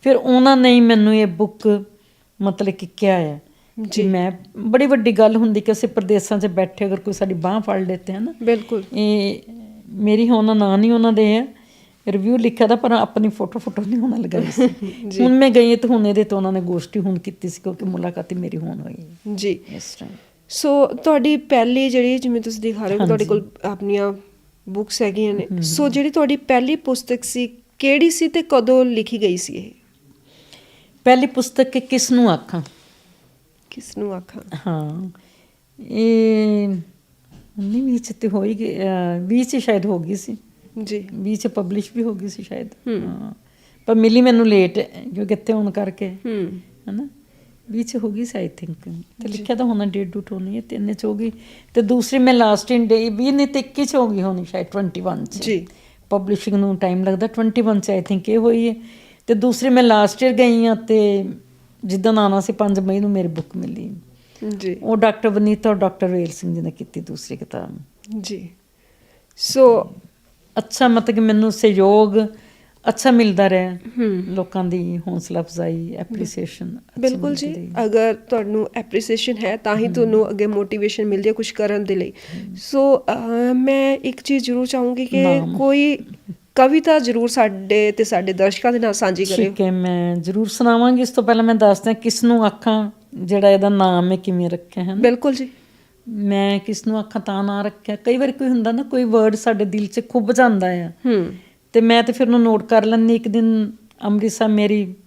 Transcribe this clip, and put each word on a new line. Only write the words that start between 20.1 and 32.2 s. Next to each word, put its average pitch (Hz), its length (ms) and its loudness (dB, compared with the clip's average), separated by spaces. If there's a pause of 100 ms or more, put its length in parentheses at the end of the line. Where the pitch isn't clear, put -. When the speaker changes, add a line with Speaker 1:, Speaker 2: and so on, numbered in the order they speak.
Speaker 2:
ਸੋ 285 380 2
ਤੁਹਾਡੀ 302 500 0
ਪਹਿਲੀ 262 540 0
ਜਿਹੜੀ, 254 280 2
ਜਿਵੇਂ 240 220 -2
ਤੁਸੀਂ 220 220 -10
ਦਿਖਾ 220 240 -6
ਰਹੇ 190 80 -2
ਹੋ 208 40 -2
ਕਿ 196 80 2
ਤੁਹਾਡੇ 208 180 0
Speaker 1:
ਹਾਂਜੀ। - 0 -
Speaker 2:
ਕੋਲ 208 260 -2 (140)
ਆਪਣੀਆਂ 202 480 -2 (560)
ਬੁੱਕਸ 208 340 -6
ਹੈਗੀਆਂ 208 320 -2
ਨੇ। 208 180 -6
Speaker 1:
ਹੂੰ। 175 100 -4
Speaker 2:
ਸੋ 214 260 0
ਜਿਹੜੀ 277 220 0
ਤੁਹਾਡੀ 294 260 0
ਪਹਿਲੀ 262 400 0
ਪੁਸਤਕ 247 480 -4
ਸੀ, 247 240 -4 (300)
ਕਿਹੜੀ 285 320 4
ਸੀ 330 180 0
ਤੇ 320 140 -2
ਕਦੋਂ 254 420 4
ਲਿਖੀ 226 380 -2
ਗਈ 180 140 2
ਸੀ - 180 -10
ਇਹ? - 160 -14 (1300)
Speaker 1:
ਪਹਿਲੀ 254 220 6
ਪੁਸਤਕ 262 440 0
ਕਿ 262 100 -2
ਕਿਸ 254 320 -2
ਨੂੰ 240 180 4